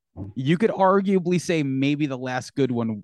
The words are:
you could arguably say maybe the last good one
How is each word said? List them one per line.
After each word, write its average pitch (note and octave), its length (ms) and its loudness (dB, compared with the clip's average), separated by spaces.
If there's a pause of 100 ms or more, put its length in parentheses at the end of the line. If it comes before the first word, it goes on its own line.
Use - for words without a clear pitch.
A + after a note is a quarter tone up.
(340)
you D3 240 0
could G#3+ 120 2
arguably F#3+ 680 2
say E3 220 0
maybe C#3 420 0
the C3+ 140 -6
last B2+ 360 -6
good C3 180 0
one A2+ 320 -2